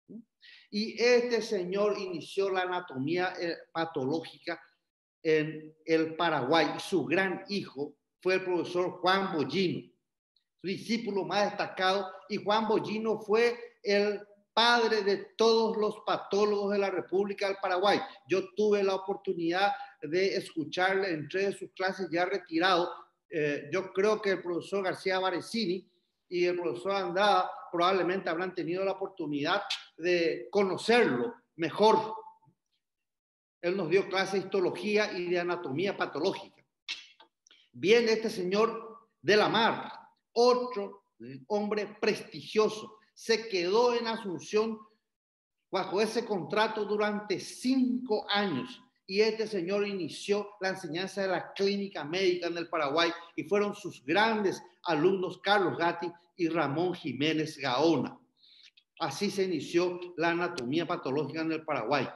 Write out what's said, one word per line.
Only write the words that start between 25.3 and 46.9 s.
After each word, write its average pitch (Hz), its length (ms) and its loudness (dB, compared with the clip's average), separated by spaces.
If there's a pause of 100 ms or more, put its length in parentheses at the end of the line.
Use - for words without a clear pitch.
y 175 160 2
el 175 140 2
profesor 175 320 -4
Andrada 190 580 2 (220)
probablemente 180 580 2
habrán 180 240 -2
tenido 175 320 -4
la 196 60 0
oportunidad 170 720 -2 (340)
de 165 540 0
conocerlo 180 840 2 (220)
mejor. 208 580 4 (1500)
Él 180 160 -2
nos 170 120 -4
dio 185 180 2
clases 190 260 -2
de 196 60 0
histología 202 800 0
y 175 120 -4
de 175 100 2
anatomía 175 580 -2
patológica. - 680 -4 (1080)
Viene 220 400 4
este 220 180 0
señor 196 800 -2 (140)
de 190 160 4
la 185 120 4
Mar, 202 420 2 (420)
otro 240 720 2 (420)
hombre 208 520 -2
prestigioso. - 960 -2 (180)
Se 220 320 0
quedó 220 480 2
en 233 120 -2
Asunción 214 720 -4 (920)
bajo 185 300 0
ese 220 240 0
contrato 208 580 0
durante 208 560 -2